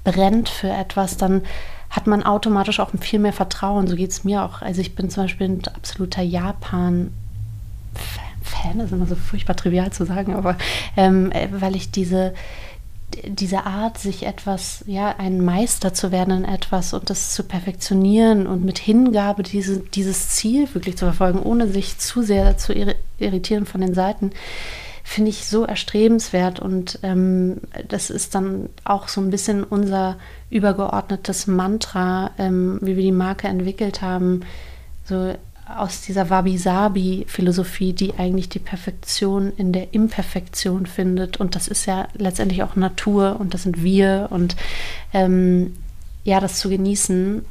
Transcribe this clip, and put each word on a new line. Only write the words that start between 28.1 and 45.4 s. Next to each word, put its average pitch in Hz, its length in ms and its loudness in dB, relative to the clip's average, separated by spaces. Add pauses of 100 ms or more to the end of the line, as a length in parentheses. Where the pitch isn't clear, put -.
dann 190 320 -2 (160)
auch 202 240 -2
so - 140 -2
ein 190 80 2
bisschen 196 340 0
unser 190 540 0 (320)
übergeordnetes 196 1000 0
Mantra, 185 880 0
ähm, 185 440 0
wie 190 160 0
wir 190 60 2
die 190 100 4
Marke 185 340 0
entwickelt 190 540 -2
haben, 180 400 0 (640)
so 185 280 -2 (440)
aus 196 220 -4
dieser 185 300 0
Wabi-Sabi-Philosophie, 185 1600 2
die 190 260 0
eigentlich 185 300 0
die - 120 -6
Perfektion 196 1000 -2
in 185 160 2
der 185 200 -2
Imperfektion 190 920 0
findet. 185 520 0
Und 180 180 0
das - 120 -2
ist - 180 -2
ja 190 280 -2
letztendlich 190 500 0
auch 185 140 -2
Natur 196 600 2
und 196 160 -2
das 185 100 -4
sind 165 200 0
wir. 190 460 4
Und, 175 260 0 (580)
ähm, 185 640 4 (480)